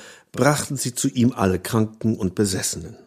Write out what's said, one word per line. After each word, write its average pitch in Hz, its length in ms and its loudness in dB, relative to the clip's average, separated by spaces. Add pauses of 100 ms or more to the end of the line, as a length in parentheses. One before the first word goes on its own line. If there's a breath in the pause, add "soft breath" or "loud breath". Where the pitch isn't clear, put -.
(320 loud breath)
brachten 143 440 2
sie 123 200 -4
zu - 120 0
ihm 127 240 2
alle 92 280 2
Kranken 110 580 0
und 92 160 -2
Besessenen. 95 720 -2